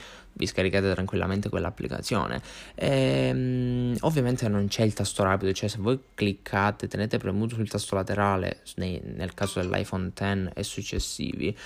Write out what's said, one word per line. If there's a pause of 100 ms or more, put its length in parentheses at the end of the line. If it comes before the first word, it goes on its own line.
(380)
vi
scaricate
tranquillamente
quell'applicazione. (320)
Ehm,
ovviamente
non
c'è
il
tasto
rapido,
cioè
se
voi (160)
cliccate,
tenete
premuto
sul
tasto
laterale (140)
nei,
nel
caso
dell'iPhone
ten
e
successivi,